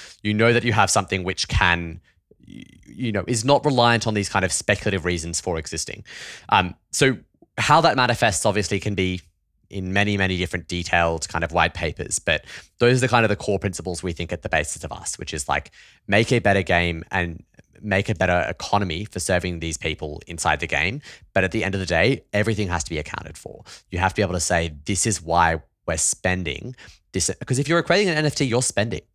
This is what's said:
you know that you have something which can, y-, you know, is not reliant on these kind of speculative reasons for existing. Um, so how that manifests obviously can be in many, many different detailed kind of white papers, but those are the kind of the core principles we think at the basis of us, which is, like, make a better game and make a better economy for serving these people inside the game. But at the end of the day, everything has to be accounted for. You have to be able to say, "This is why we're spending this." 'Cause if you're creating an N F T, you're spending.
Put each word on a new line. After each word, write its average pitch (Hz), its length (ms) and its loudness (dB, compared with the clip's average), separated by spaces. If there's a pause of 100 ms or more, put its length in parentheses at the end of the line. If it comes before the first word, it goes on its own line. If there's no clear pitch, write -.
(220)
you 107 120 0
know 113 180 4
that 117 100 2
you 117 120 2
have 101 160 4
something 95 340 0
which - 240 -4
can, 85 540 2 (440)
y-, - 180 -18 (200)
you 110 280 -6
know, 98 140 -2
is 120 200 -2
not 143 180 6
reliant 117 420 4
on 110 60 0
these 104 160 0
kind 95 160 2
of 90 80 0
speculative 98 540 -2
reasons 85 340 -2
for 87 160 -4
existing. - 480 -8 (460)
Um, 92 240 4 (160)
so 135 260 2 (400)
how 147 240 6
that 131 160 4
manifests 117 480 2
obviously 101 340 0
can 104 160 -4
be 92 280 -2 (480)
in 95 240 -6
many, 101 240 2
many 92 180 2
different 87 320 -4
detailed 85 600 0
kind 82 160 -4
of 82 80 -4
white 85 200 2
papers, - 460 -6
but - 260 -2 (340)
those 123 200 4
are - 20 -2
the 127 80 2
kind 117 160 4
of 104 60 4
the 101 60 0
core 98 220 -2
principles 90 440 -6
we 90 100 -2
think 87 220 -6
at - 80 -8
the - 80 -8
basis - 340 -2
of - 80 -8
us, - 240 -10
which - 160 -10
is, 76 160 -8
like, 69 220 -2 (380)
make 107 220 4
a 120 100 4
better 98 220 4
game 85 480 0
and 87 320 -2 (400)
make 98 280 0
a 104 40 0
better 87 340 2
economy 101 580 -2
for - 140 -8
serving 87 400 -2
these 80 180 -6
people 78 480 -6
inside 80 340 -2
the 82 60 -6
game. 87 340 -2 (320)
But 95 120 2
at 92 80 -2
the 104 120 -2
end 95 100 -2
of 98 60 -2
the 90 60 -4
day, 90 460 2
everything 104 360 0
has 87 160 -2
to - 60 -12
be 80 80 -6
accounted - 400 -10
for. - 260 -18 (260)
You 87 100 -6
have 95 120 2
to - 40 -12
be 104 60 2
able 90 120 -2
to 87 60 -2
say, 85 340 0 (100)
"This 101 220 -2
is 98 160 -2
why 82 400 2 (240)
we're 82 100 -2
spending 92 800 -4 (360)
this." - 180 -2 (160)
'Cause 123 120 0
if 139 100 -2
you're 170 140 2
creating 190 280 2
an 151 80 0
N 151 80 2
F 143 80 0
T, 147 100 0
you're 120 160 2
spending. 110 400 -2 (140)